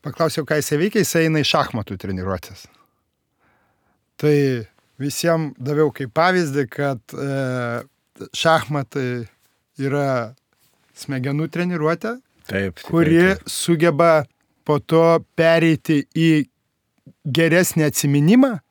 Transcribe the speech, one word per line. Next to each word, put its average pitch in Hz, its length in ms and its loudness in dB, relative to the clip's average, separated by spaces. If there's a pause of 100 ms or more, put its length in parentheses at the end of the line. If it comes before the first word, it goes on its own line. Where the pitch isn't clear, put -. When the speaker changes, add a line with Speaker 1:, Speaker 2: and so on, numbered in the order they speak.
Speaker 1:
Paklausiau, 156 400 -4
ką 151 160 -2
jisai 147 200 -2
veikia, 208 200 0
jisai 165 240 0
eina 160 160 0
į 139 80 0
šachmatų 117 480 -2
treniruotės. 92 680 -8 (1500)
Tai 147 160 2 (640)
visiem 156 540 0
daviau 147 380 0
kaip 131 200 -10
pavyzdį, 160 560 0
kad, 139 320 -4 (100)
e, 127 1200 -8
šachmatai 143 760 -2 (720)
yra 135 560 -2 (640)
smegenų 139 520 -4
treniruotė, 175 680 -4 (320)
Speaker 2:
Taip, 98 260 -4
tikrai - 140 -20
Speaker 1:
kuri 165 340 4
Speaker 2:
taip. 190 240 0
Speaker 1:
sugeba 170 640 2 (560)
po 147 120 2
to 165 520 2
pereiti 165 800 2
į 160 360 2 (760)
geresnį 160 680 2
atsiminimą. 165 680 4 (180)